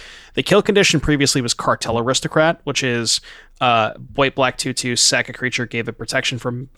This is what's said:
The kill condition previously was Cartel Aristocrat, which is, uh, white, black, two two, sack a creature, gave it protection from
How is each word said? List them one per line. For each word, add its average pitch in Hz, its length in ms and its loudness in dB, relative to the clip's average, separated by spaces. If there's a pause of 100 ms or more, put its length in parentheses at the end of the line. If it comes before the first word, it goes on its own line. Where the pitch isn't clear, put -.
(340)
The - 100 -2
kill 190 180 4
condition 196 380 4
previously 143 420 2
was 117 120 -4
Cartel 117 440 -2
Aristocrat, 156 680 0
which 143 200 -4
is, 117 360 -2 (400)
uh, 113 320 2 (240)
white, 139 180 2
black, 127 240 0
two 131 140 -4
two, 123 240 -4
sack - 320 2
a 123 40 -12
creature, 123 320 -4
gave 117 240 -6
it 117 80 -6
protection 123 440 -2
from 123 380 -6